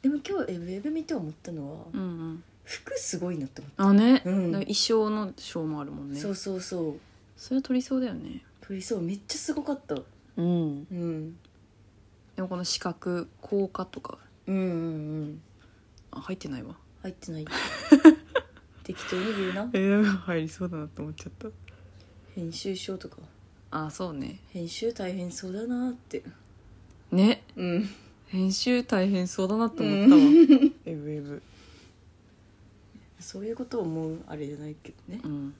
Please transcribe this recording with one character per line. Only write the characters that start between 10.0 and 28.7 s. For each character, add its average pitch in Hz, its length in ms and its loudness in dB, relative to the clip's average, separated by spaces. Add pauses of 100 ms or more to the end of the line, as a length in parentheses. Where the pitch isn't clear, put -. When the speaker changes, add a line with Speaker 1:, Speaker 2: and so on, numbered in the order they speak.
Speaker 2:
ん。 165 480 0
Speaker 1:
う 185 60 -10
ん。 165 420 -6 (1000)
Speaker 2:
で 196 60 -8
も 185 60 -6
こ 185 80 -6
の 180 80 -6
視 - 160 -4
覚、 175 480 -4 (140)
効 196 260 -2
果 190 180 -6
と - 140 -16
か。 - 180 -14 (300)
Speaker 1:
う 190 40 -4
ん 196 40 0
う 190 40 0
ん - 20 0
う 185 40 0 (600)
ん。 151 160 -12 (720)
Speaker 2:
あ、 269 100 -12
入 185 140 -6
っ - 20 -20
て - 100 -12
な 139 100 -6
い - 60 -10
わ。 - 140 -14 (260)
Speaker 1:
入 185 80 -8
っ - 20 -16
て - 200 -12
な 156 60 -8
い。 151 60 -8 (680)
Speaker 2:
<laughs> - 680 -10
Speaker 1:
適 - 260 -12
当 185 80 -2
に 185 80 -2
言 196 240 -2
う 180 40 -4
な。 214 200 -4
Speaker 2:
え、 196 160 4
な 202 100 6
ん 214 60 6
か 202 60 4
入 175 300 -2
り 160 80 -4
そ - 160 -6
う 175 40 -4
だ 165 80 -6
な 151 80 -6
っ - 20 -14
て - 140 -12
思 151 100 -8
っ - 20 -12
ち - 140 -14
ゃ - 20 -12
っ - 80 -16
た。 220 120 -12 (840)
Speaker 1:
編 165 180 -6
集 190 240 -6
賞 190 220 -8
と 180 120 -12
か。 - 80 -18 (540)
Speaker 2:
あ、 156 200 -2
そ 180 180 -6
う 151 60 -8
ね。 139 240 -8 (100)
Speaker 1:
編 170 180 -8
集 226 240 -4
大 190 220 -6
変 175 180 -6
そ 185 180 -10
う 185 40 -8
だ 220 140 -6
な 247 240 -2
っ - 20 -8
て。 - 300 -10 (880)
Speaker 2:
ね。 196 320 4 (120)
Speaker 1:
う 180 80 -6
ん。 180 260 -2 (360)
Speaker 2:
編 190 260 0
集 247 320 0